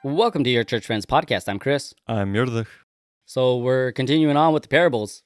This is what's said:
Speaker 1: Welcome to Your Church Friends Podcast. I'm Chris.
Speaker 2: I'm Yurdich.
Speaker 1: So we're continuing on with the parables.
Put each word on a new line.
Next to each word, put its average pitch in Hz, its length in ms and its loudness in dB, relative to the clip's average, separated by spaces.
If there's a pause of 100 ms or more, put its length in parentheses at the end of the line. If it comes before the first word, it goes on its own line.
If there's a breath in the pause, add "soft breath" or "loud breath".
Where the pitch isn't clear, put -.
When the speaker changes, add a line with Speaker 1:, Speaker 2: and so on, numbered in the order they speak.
Speaker 1:
Welcome 160 420 0
to 123 40 2
Your 120 140 2
Church 110 220 -4
Friends 107 200 -4
Podcast. 127 420 0
I'm 101 120 -4
Chris. 143 340 -4 (140)
Speaker 2:
I'm 101 260 -2
Yurdich. 113 340 -2 (580)
Speaker 1:
So 127 320 0
we're 127 340 0
continuing 143 440 0
on 156 180 4
with 151 100 0
the - 60 -20
parables. 135 560 0